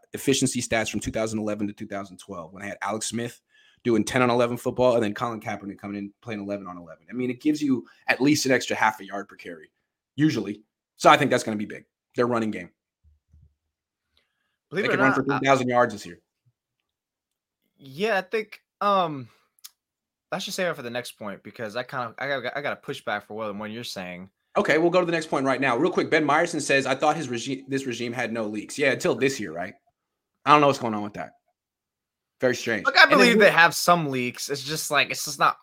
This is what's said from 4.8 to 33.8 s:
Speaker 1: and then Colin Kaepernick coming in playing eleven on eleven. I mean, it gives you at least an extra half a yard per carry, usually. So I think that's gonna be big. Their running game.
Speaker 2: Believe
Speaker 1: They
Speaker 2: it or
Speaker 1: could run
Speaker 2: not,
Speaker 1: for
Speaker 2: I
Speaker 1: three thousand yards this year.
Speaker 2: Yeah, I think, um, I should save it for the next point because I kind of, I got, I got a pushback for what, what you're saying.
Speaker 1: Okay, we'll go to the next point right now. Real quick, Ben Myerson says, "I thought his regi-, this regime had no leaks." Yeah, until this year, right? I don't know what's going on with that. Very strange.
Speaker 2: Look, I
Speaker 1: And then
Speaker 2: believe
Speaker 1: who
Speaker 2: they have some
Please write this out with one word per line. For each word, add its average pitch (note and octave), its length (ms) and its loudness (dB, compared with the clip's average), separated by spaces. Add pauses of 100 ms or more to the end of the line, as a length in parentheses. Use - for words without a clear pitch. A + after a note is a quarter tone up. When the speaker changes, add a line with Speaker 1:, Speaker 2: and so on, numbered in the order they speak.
Speaker 1:
and A#2 80 4
then G#2 100 -2
Colin A#2 280 -6
Kaepernick G2+ 360 -10
coming G2+ 200 -10
in G2+ 240 -10
playing G#2+ 180 -10
eleven G2+ 260 -8
on F2+ 120 -14
eleven. D#2+ 320 -20
I G#2 40 -16
mean, B2+ 160 -4
it B2 120 -8
gives D3+ 200 0
you C3+ 240 0 (220)
at B2 140 2
least C#3+ 240 2
an C3 80 4
extra A#2 240 0
half G#2+ 240 0
a G2 40 -14
yard G2 220 -10
per - 80 -20
carry, E2 340 -18 (460)
usually. A#2 480 0 (320)
So - 140 4
I D3+ 80 8
think C3+ 120 2
that's A#2+ 140 2
gonna G#2+ 140 -4
be G#2+ 80 -6
big. G#2 200 -14 (300)
Their B2 100 2
running A2+ 260 0
game. F2+ 200 -10 (2000)
Speaker 2:
Believe F#3+ 140 -4
Speaker 1:
They - 60 0
Speaker 2:
it - 0 -
or - 20 2
Speaker 1:
could A#3+ 80 2
run C4 100 6
Speaker 2:
not, F#3+ 60 2
Speaker 1:
for C3+ 180 0
Speaker 2:
I A#2+ 60 0
Speaker 1:
three C3+ 80 0
thousand C3 220 4
yards A#2+ 240 4
this G2+ 120 -12
year. E2+ 140 -16 (1600)
Speaker 2:
Yeah, F3 400 -2
I F#3 40 2
think, G#3+ 400 -6 (200)
um, E3+ 480 0 (1040)
I E3+ 80 -4
should G3 140 -8
save F#3 140 -2
it D#3+ 80 -4
for C#3+ 60 -14
the A#2+ 80 -10
next A#2+ 240 -8
point G2+ 280 -12
because G#2+ 340 -12
I B2 80 -6
kind B2+ 260 -8
of, - 100 -18
I C3+ 80 -6 (120)
got, A#2+ 180 -6
I D3 40 -6
got A#2+ 160 -4
a - 40 -20
pushback A2 420 -6
for G#2+ 100 -16
what, G#2+ 220 -6
what G#2+ 160 -8
you're A#2 120 -10
saying. F2+ 460 -12 (280)
Speaker 1:
Okay, D#3+ 200 2
we'll E3+ 120 4
go F3+ 100 4
to F3+ 60 2
the E3+ 60 -2
next D#3+ 160 -4
point C#3 180 -2
right C3 160 0
now. B2+ 160 2
Real F3 140 2
quick, C3+ 200 0
Ben D#3 140 4
Myerson D#3 360 2
says, C#3 240 2
"I C3 100 0
thought D3+ 200 2
his D3 140 -6
regi-, B2 380 -6
this C3+ 180 -4
regime A#2+ 260 -6
had A#2 220 -4
no A#2 100 -4
leaks." G#2+ 340 -8
Yeah, C#3 140 4
until C3+ 240 0
this C3+ 240 0
year, F2 140 -8
right? F2+ 220 -10 (680)
I C#3 60 6
don't D3+ 80 10
know C#3+ 80 6
what's C3+ 120 2
going A2+ 140 -4
on G#2 100 -6
with G2+ 100 -10
that. E2 200 -12 (1080)
Very B2 140 2
strange. A2 300 -4
Speaker 2:
Look, - 120 2
I E4+ 60 10
Speaker 1:
And D4 80 6
then C#4+ 80 6
Speaker 2:
believe A#3+ 160 8
Speaker 1:
who A3 40 6
Speaker 2:
they F#3+ 120 8
have E3 220 6
some E3+ 360 2